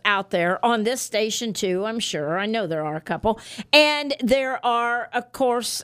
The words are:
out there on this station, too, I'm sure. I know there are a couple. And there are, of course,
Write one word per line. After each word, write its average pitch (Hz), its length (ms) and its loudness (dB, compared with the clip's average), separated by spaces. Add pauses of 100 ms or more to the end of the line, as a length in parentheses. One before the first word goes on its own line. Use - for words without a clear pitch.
out 196 260 -2
there 175 340 0
on 233 200 2
this 240 160 0
station, 220 520 -2
too, 185 320 0
I'm 226 140 -4
sure. 160 400 -2
I 202 80 -2
know 220 220 -2
there 156 180 -2
are 151 80 -4
a 156 60 -6
couple. 214 400 -2 (320)
And 294 480 4
there 262 440 2
are, 240 500 0
of 240 180 -4
course, 240 520 0